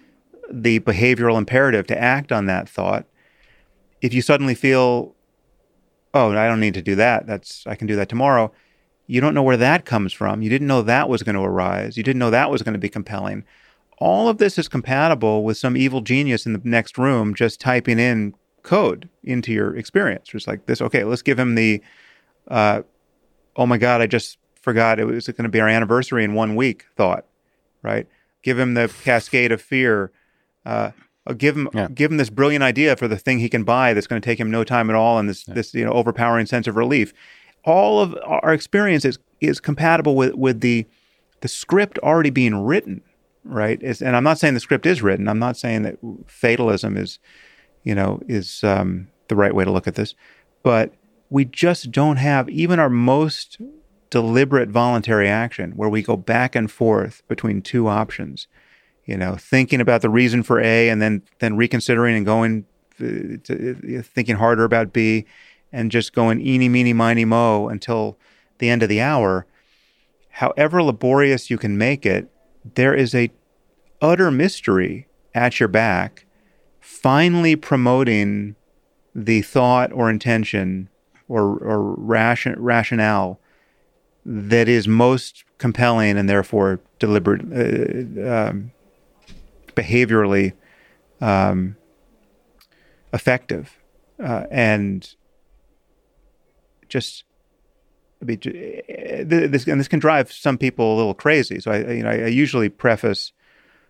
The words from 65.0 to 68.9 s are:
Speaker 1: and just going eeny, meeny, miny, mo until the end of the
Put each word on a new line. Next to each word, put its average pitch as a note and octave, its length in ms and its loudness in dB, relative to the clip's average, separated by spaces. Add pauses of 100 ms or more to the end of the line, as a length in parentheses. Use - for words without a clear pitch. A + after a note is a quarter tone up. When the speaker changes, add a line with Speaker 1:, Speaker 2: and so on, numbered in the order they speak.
Speaker 1:
and A2+ 180 -4
just A#2 220 -2
going A#2 340 2
eeny, B2+ 220 2
meeny, B2 240 2
miny, A#2 320 2
mo A2+ 440 2
until G#2+ 500 -4 (400)
the A#2+ 100 0
end A#2 140 2
of G#2+ 60 2
the G#2 120 0